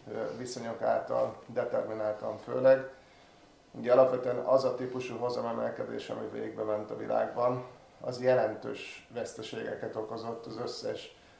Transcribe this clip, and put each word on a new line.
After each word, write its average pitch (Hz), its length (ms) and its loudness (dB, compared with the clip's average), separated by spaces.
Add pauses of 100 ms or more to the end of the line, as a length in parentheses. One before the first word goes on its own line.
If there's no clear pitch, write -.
(120)
ö, 113 260 -4
viszonyok 117 440 -6
által 117 540 2 (120)
determináltan 110 920 -2
főleg. 131 520 6 (840)
Ugye 117 200 0
alapvetően 127 460 6
az 131 260 4
a 127 120 2
típusú 123 420 -6
hozamemelkedés, 117 920 -2
ami 113 220 -6
végbe 110 320 -6
ment 107 280 -2
a 113 60 -6
világban, 117 680 0 (360)
az 120 200 -6
jelentős 120 920 2
veszteségeket 113 840 -6
okozott 113 500 -6
az 110 120 -10
összes 120 600 -6 (220)